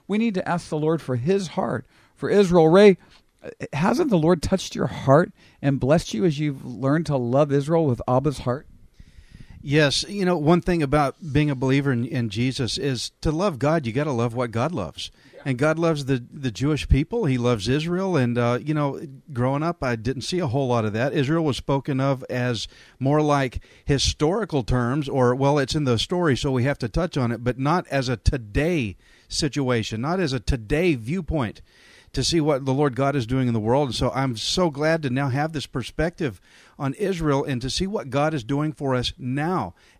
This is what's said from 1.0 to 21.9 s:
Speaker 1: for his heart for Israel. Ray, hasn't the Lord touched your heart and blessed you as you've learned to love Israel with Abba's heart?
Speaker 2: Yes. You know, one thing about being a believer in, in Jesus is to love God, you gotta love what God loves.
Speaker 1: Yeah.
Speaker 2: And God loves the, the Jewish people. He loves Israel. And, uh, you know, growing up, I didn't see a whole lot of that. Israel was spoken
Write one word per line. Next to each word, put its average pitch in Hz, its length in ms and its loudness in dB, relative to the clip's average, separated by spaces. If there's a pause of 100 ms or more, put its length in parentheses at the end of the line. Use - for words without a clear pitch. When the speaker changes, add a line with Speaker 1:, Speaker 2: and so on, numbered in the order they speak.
Speaker 1:
for 131 140 -4
his 170 340 0
heart - 380 -4 (260)
for - 160 -6
Israel. 175 380 6
Ray, 190 300 10 (760)
hasn't 240 380 2
the 190 60 4
Lord 160 260 2
touched - 320 -4
your - 100 -2
heart - 460 2 (300)
and 139 180 2
blessed 147 340 2
you 214 120 0
as 156 120 2
you've 147 260 -4
learned 135 440 -2
to 147 100 0
love 131 340 2
Israel 151 340 2
with 123 220 0
Abba's 131 320 2
heart? 127 280 -4 (960)
Speaker 2:
Yes. 143 460 2
You 196 180 -2
know, 180 120 2
one 160 240 4
thing 170 220 0
about 139 320 2 (180)
being 147 160 2
a 143 60 -2
believer 135 360 2
in, 120 140 0
in 120 240 -4
Jesus 120 480 -2
is 135 340 -4 (100)
to 165 100 0
love 165 260 -2
God, 143 300 0
you 110 60 -4
gotta 147 180 -2
love 117 240 -2
what 120 160 -2
God 120 200 -2
loves. 98 380 -8 (240)
Speaker 1:
Yeah. - 120 -20
Speaker 2:
And 135 120 -2
God 156 220 2
loves 160 260 0
the, 127 260 0
the 135 200 -6
Jewish 139 360 -2
people. 180 380 2
He 131 140 0
loves 117 280 0
Israel. 175 480 -2
And, 120 220 2
uh, 120 240 0
you 151 140 -2
know, 143 260 -2 (320)
growing 131 300 0
up, 170 200 -4
I 123 120 0
didn't 120 260 -6
see 180 160 -4
a 170 100 -2
whole 131 200 0
lot 120 180 2
of 104 80 -2
that. 120 200 0
Israel 156 320 0
was 131 120 0
spoken 139 420 -2